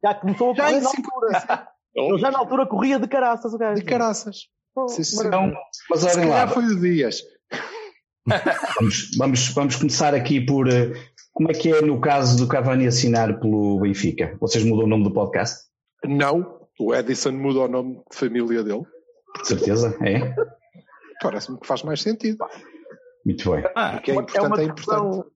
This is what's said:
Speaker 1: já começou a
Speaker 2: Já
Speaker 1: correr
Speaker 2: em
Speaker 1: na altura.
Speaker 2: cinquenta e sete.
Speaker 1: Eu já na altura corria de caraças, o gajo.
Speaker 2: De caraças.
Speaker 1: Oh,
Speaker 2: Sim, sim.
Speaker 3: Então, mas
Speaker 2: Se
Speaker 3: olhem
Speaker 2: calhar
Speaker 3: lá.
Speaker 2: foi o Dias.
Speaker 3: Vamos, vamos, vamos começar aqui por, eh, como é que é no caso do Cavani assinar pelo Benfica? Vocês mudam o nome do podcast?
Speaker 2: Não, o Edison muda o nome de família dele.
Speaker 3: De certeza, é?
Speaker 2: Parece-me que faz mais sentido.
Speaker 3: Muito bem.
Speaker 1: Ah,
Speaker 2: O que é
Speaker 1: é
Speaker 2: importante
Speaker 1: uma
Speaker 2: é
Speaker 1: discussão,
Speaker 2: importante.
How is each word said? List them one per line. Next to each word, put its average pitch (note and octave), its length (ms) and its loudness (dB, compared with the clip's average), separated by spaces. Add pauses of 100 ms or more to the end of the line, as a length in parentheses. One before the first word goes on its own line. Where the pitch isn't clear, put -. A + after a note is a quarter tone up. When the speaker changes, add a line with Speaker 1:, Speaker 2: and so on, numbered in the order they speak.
Speaker 1:
já G3+ 140 2
começou G3+ 360 0
a A#3 40 0
Speaker 2:
Já C#4+ 80 2
Speaker 1:
correr D4 140 4
Speaker 2:
em C#4 40 2
Speaker 1:
na B3+ 60 0
altura. C4 160 -2
Speaker 2:
cinquenta A3+ 340 -2
e - 40 0
sete. - 220 -4 (320)
Speaker 1:
Eu D#3 240 0
já C4 120 2
na C4+ 80 0
altura B3+ 260 2
corria C4 340 0
de A3 80 -2
caraças, A#3+ 460 0
o A3+ 40 -6
gajo. G#3+ 180 0
Speaker 2:
De G3+ 100 -2
caraças. A3 520 -2 (380)
Speaker 1:
Oh, C4 120 -4
Speaker 2:
Sim, A#3 160 -6
sim. G#3 240 -2
Speaker 3:
Então, F#3+ 260 0 (360)
mas E3 100 2
Speaker 2:
Se E3+ 60 2
Speaker 3:
olhem E3+ 240 4
Speaker 2:
calhar A3 180 4
Speaker 3:
lá. G3 60 0
Speaker 2:
foi B3 120 2
o G#3+ 140 2
Dias. E3+ 420 2 (1600)
Speaker 3:
Vamos, - 380 -2
vamos, B2+ 320 2
vamos C#3 260 0
começar D3 380 2
aqui C3+ 260 2
por, C3 300 2
eh, B2 240 2 (400)
como D#3+ 180 2
é - 20 2
que D#3+ 160 0
é D#3 120 6
no D3 180 2
caso C3+ 380 4
do B2 100 4
Cavani B2+ 400 2
assinar A#2 540 2
pelo G#2 400 2
Benfica? G2 580 -2
Vocês A2+ 240 0
mudam A2+ 220 4
o - 40 2
nome G#2+ 140 4
do G2+ 100 2
podcast? G2 520 -2 (400)
Speaker 2:
Não, C#3+ 540 0 (200)
o A#2 160 2
Edison B2+ 380 -2
muda C3+ 260 0
o C3 80 2
nome B2+ 420 -4
de - 80 -20
família A#2 460 0
dele. G#2+ 200 -4 (580)
Speaker 3:
De - 60 -8
certeza, A2 540 0
é? A#2+ 320 0 (880)
Speaker 2:
Parece-me A#2+ 380 -6
que - 80 -20
faz B2+ 160 -4
mais D3+ 180 -4
sentido. A3 360 -4 (880)
Speaker 3:
Muito F2+ 260 -2
bem. D2+ 120 0 (120)
Speaker 1:
Ah, - 220 -2
Speaker 2:
O - 40 -10
que - 100 -4
é - 20 0
Speaker 1:
é C3+ 40 0
Speaker 2:
importante G3 280 0
Speaker 1:
uma - 160 0
Speaker 2:
é D#3 60 0
Speaker 1:
discussão, G#3 400 -2
Speaker 2:
importante. F#3+ 280 -6